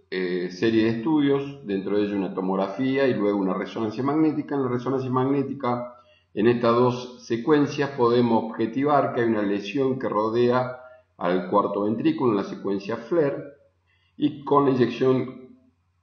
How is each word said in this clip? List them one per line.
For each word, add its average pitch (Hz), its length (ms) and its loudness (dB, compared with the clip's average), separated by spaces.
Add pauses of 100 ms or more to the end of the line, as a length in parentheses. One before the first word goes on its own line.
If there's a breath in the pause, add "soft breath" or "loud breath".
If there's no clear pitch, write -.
(100)
eh, 90 400 -4
serie 113 320 2
de 113 160 0
estudios, 139 640 0
dentro 98 320 -2
de 104 60 2
ellos 101 140 -2
una 95 180 -4
tomografía 98 720 -2
y 120 80 2
luego 101 240 0
una 95 160 0
resonancia 107 480 -6
magnética. 147 540 0
En 139 80 -2
la 123 40 -2
resonancia 127 420 -4
magnética, 127 840 -2 (400 loud breath)
en 110 140 4
estas 117 260 4
dos 123 500 0
secuencias, 139 680 0
podemos 117 600 2
objetivar 135 640 0
que 123 60 0
hay 117 80 2
una 107 140 2
lesión 127 540 -2
que 113 120 -4
rodea 120 720 0 (380 loud breath)
al 92 300 0
cuarto 101 340 2
ventrículo 127 500 0
en 101 60 2
la 95 40 -2
secuencia 98 540 -6
flair, 147 400 0 (800)
y - 260 -4
con 143 220 4
la 135 80 4
inyección 127 840 0 (460)